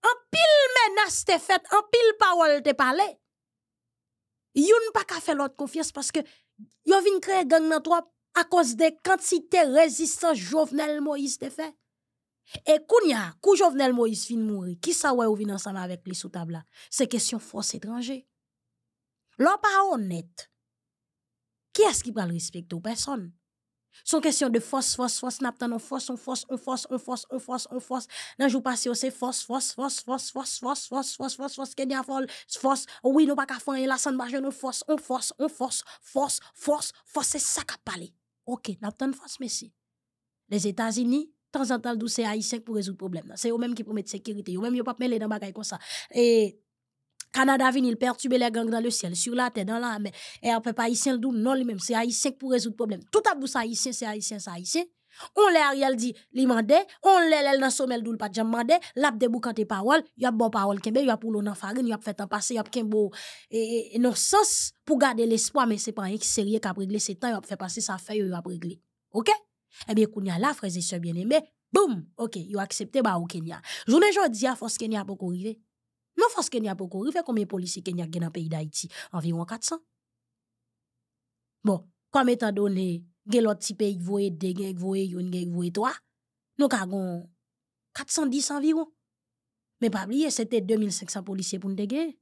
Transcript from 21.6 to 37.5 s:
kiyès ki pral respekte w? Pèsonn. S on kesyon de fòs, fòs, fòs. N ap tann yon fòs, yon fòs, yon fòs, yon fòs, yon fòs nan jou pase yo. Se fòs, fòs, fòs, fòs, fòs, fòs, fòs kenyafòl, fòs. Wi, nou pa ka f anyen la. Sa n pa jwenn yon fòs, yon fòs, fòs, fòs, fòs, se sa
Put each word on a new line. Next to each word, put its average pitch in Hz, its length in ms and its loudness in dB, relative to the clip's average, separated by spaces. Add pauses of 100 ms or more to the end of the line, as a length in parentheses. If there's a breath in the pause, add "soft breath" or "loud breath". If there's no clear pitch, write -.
kiyès 403 260 4
ki 240 120 -8
pral 180 180 -4
respekte 170 420 -10
w? 170 80 -8
Pèsonn. 226 460 -6 (720 soft breath)
S - 120 0
on 311 80 2
kesyon - 300 0
de 151 100 2
fòs, - 340 -2
fòs, 247 240 -2
fòs. 247 220 -8
N 247 60 -2
ap 233 100 -12
tann 240 160 -4
yon 226 80 -8
fòs, 262 260 -8
yon 247 100 -8
fòs, 254 300 -8
yon 254 120 -6
fòs, 254 280 -6
yon 254 140 -4
fòs, 254 680 -8
yon 254 120 -8
fòs 254 240 -6 (320 loud breath)
nan 269 100 4
jou 240 140 0
pase 254 240 -2
yo. 233 100 -2
Se 262 160 -2
fòs, - 340 -6
fòs, 262 300 -4
fòs, 269 300 -4
fòs, 254 180 -4 (380)
fòs, 277 220 -4 (340)
fòs, 262 180 -6
fòs 269 400 -10
kenyafòl, 269 500 -4 (340 loud breath)
fòs. 262 240 2 (180 loud breath)
Wi, 277 240 6
nou 285 120 2
pa 269 100 -2
ka 254 100 -8
f - 140 -8
anyen 262 180 0
la. 262 100 0
Sa 285 120 0
n 254 60 -2
pa 240 120 -6
jwenn 269 160 -2
yon 277 80 -6
fòs, - 320 -8
yon 302 140 0
fòs, 240 380 -4
fòs, - 1000 -4 (160 loud breath)
fòs, - 360 -2 (220 soft breath)
fòs, 302 220 -2
se 294 80 -2
sa - 240 -4